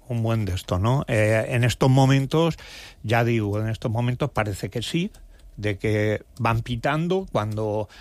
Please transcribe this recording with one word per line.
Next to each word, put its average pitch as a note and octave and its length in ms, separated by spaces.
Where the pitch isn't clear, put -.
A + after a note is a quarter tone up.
un A#2 160
buen A2+ 220
de F#2 80
esto, F#2 260
¿no? A#2+ 300
Eh, G#2+ 400
en B2 160
estos B2+ 240
momentos, C3+ 720
ya A#2 220
digo, G#2+ 340
en A2 120
estos A2+ 200
momentos B2 420
parece G#2 360
que A2+ 140
sí, E3+ 280
de G#2 200
que G#2+ 460
van A2+ 240
pitando D#3 680
cuando G#2+ 560